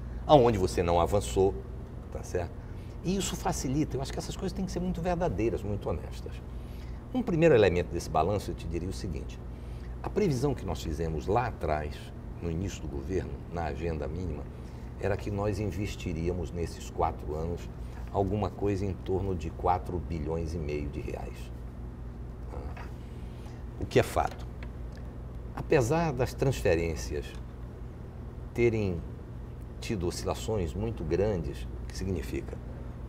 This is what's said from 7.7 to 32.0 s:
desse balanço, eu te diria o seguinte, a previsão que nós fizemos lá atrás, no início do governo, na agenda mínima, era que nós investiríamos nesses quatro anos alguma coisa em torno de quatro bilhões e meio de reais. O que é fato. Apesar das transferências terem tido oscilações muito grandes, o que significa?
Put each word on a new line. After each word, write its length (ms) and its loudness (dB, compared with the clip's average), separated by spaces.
desse 160 -2
balanço, 440 2
eu 20 -4
te 140 -8
diria 200 -2
o 40 -4
seguinte, 480 -6
a 60 -6
previsão 460 4
que 100 -4
nós 180 -2
fizemos 440 0
lá 220 4
atrás, 480 0
no 100 -2
início 320 -2
do 60 -4
governo, 440 -2
na 120 -2
agenda 420 -2
mínima, 380 -4
era 160 2
que 160 -2
nós 260 2
investiríamos 960 0
nesses 380 -4
quatro 440 0
anos 340 -2
alguma 380 2
coisa 360 0
em 60 0
torno 420 0
de 160 -2
quatro 480 0
bilhões 560 -2
e 40 -2
meio 300 -2
de 120 -4
reais. 500 -6
O 60 -2
que 120 6
é 40 10
fato. 440 0
Apesar 560 4
das 220 2
transferências 920 2
terem 460 6
tido 260 0
oscilações 640 0
muito 300 -2
grandes, 600 2
o 240 -6
que 80 -8
significa? 600 -2